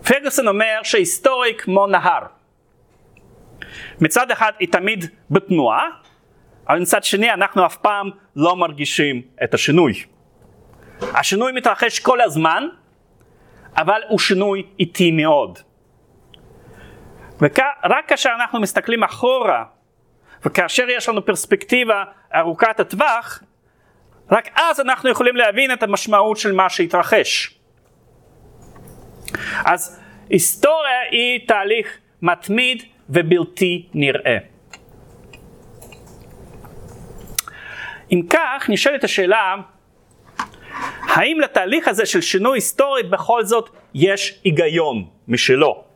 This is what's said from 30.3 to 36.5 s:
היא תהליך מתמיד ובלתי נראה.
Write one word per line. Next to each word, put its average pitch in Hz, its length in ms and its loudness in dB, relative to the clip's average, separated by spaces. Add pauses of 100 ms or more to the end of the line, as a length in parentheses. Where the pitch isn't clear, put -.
היא 247 380 -2
תהליך 208 500 0 (240)
מתמיד 226 600 -2 (280)
ובלתי 175 840 0
נראה. 131 440 0 (3750)